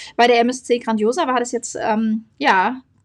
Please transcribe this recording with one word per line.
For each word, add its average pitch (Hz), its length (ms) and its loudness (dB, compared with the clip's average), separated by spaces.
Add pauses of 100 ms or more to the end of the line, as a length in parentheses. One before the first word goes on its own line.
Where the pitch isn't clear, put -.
(160)
Bei 240 120 4
der 240 120 4
M 240 100 2
S 254 140 -6
C 240 160 0
Grandiosa 233 480 0
war 247 120 0
das 240 120 -4
jetzt, - 260 -8
ähm, 220 480 -2 (120)
ja, 214 420 0 (260)